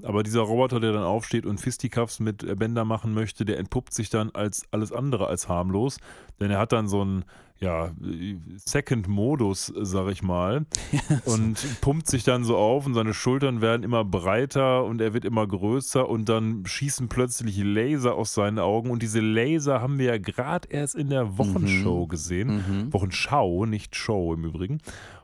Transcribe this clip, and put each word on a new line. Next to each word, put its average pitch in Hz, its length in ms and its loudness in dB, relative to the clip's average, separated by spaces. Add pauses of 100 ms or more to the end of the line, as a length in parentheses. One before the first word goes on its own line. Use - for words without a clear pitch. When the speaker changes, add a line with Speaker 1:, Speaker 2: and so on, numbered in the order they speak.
Speaker 1:
aber 104 180 0
dieser 110 200 2
Roboter, 120 360 2
der 110 140 2
dann 107 100 0
aufsteht 110 420 0
und 101 160 -2
Fisticuffs 117 600 -2
mit, 107 240 -2
äh, 95 100 -4
Bender 113 300 0
machen 110 300 -2
möchte, 107 300 -2
der 98 140 0
entpuppt 98 340 -6
sich - 180 -4
dann 110 200 0
als 104 400 -4
alles 107 220 -2
andere 123 340 0
als - 220 -4
harmlos. 92 500 0 (400)
Denn 101 140 0
er 98 80 2
hat 101 100 2
dann 110 160 4
so 101 140 2
einen, 98 240 0 (340)
ja, 85 320 -2 (680)
Second-Modus, 107 1200 0
sag 98 280 0
ich 95 140 -4
mal. 95 480 0
Speaker 2:
<laughs> - 60 2 (160)
Ja, 143 320 2
so. 120 80 2
Speaker 1:
Und 110 480 0
pumpt 151 260 0
sich 131 160 0
dann 123 220 2
so 113 120 4
auf 120 300 4
und 127 80 0
seine 110 180 2
Schultern 127 480 0
werden 113 220 2
immer 113 220 2
breiter 127 800 2
und 113 160 -2
er 110 140 2
wird 117 100 0
immer 110 220 2
größer 110 640 0
und 110 200 0
dann 110 360 2
schießen 123 440 -4
plötzlich 123 500 -2
Laser 117 560 2
aus 107 200 -2
seinen 104 260 2
Augen. 110 300 2
Und 120 120 -2
diese 110 180 -2
Laser 131 600 2
haben 139 180 0
wir 131 80 2
ja 117 120 2
grad 127 520 -4
erst 143 240 -4
in 139 160 -4
der 113 280 0
Wochenshow 95 640 2
Speaker 2:
Mhm. 80 40 -4
Speaker 1:
gesehen. 87 480 -2
Speaker 2:
Mhm. 98 360 -2
Speaker 1:
Wochenschau, 98 720 2
nicht 107 300 -4
Show 90 380 0
im 82 100 -4
Übrigen. 87 340 -4 (460)